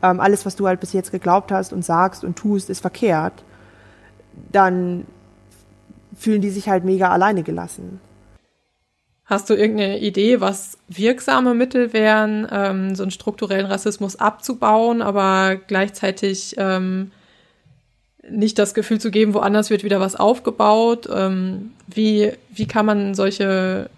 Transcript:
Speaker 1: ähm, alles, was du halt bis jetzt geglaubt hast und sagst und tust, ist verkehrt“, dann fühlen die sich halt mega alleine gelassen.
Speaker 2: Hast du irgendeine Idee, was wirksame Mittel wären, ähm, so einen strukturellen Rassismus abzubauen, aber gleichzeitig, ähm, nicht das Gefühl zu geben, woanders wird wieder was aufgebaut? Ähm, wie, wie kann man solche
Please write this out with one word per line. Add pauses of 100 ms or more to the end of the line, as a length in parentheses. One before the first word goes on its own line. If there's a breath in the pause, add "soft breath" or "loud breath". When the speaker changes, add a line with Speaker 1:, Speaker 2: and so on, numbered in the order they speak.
Speaker 1:
ähm,
alles,
was
du
halt
bis
jetzt
geglaubt
hast
und
sagst
und
tust,
ist
verkehrt“, (1040 soft breath)
dann (1080)
fühlen
die
sich
halt
mega
alleine
gelassen. (1200)
Speaker 2:
Hast
du
irgendeine
Idee,
was (120)
wirksame
Mittel
wären,
ähm,
so
einen
strukturellen
Rassismus
abzubauen,
aber
gleichzeitig,
ähm, (1160 soft breath)
nicht
das
Gefühl
zu
geben,
woanders
wird
wieder
was
aufgebaut?
Ähm, (160)
wie, (160)
wie
kann
man
solche